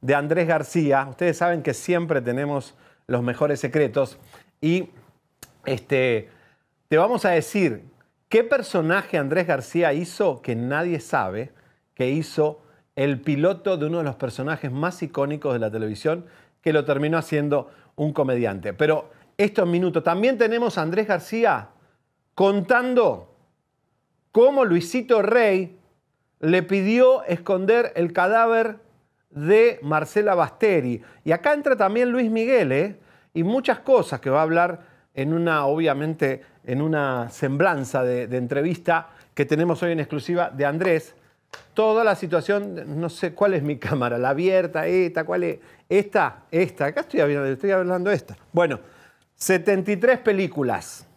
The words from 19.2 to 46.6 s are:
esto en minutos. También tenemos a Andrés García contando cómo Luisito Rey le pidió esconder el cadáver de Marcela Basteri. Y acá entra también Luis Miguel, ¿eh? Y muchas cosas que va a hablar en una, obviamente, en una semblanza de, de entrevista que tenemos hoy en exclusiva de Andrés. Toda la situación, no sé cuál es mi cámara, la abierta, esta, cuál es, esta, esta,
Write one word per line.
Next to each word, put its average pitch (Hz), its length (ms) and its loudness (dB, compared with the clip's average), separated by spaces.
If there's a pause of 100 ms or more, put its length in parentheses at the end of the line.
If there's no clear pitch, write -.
esto 208 260 0
en 175 80 0
minutos. 170 320 0
También 208 360 0
tenemos 233 380 0
a 170 60 -2
Andrés 180 240 -2
García 196 640 -2 (680)
contando 202 1000 0 (960)
cómo 262 320 6
Luisito 202 580 2
Rey 202 560 2 (640)
le 175 240 2
pidió 226 600 4
esconder 190 680 0
el 170 180 -2
cadáver 226 680 2 (500)
de 208 540 4
Marcela 156 520 0
Basteri. 151 680 0 (200)
Y 151 80 -2
acá 175 220 2
entra 285 240 0
también 220 340 2
Luis 240 200 0
Miguel, 226 420 2
¿eh? 180 260 -2 (360)
Y 165 100 -2
muchas 254 360 0
cosas 214 380 2
que 135 120 -4
va 143 100 4
a 160 40 4
hablar 170 360 0 (320)
en 143 220 -2
una, 165 320 0
obviamente, 147 760 0 (220)
en 127 160 -4
una 139 480 -2
semblanza 139 760 -2
de, 123 240 -2
de 120 120 -4
entrevista 151 720 -2 (240)
que 147 100 0
tenemos 160 380 0
hoy 175 100 0
en 165 80 -2
exclusiva 156 500 -4
de 135 140 -4
Andrés. 160 500 0 (580)
Toda 220 300 2
la 208 140 2
situación, 175 840 -4
no 170 80 -4
sé 165 240 -6
cuál 196 220 2
es 156 80 0
mi 147 140 -2
cámara, 120 420 -2
la 127 120 0
abierta, 170 580 0
esta, 170 340 0
cuál 175 220 -2
es, 170 160 -6 (280)
esta, 190 600 0
esta, 165 360 0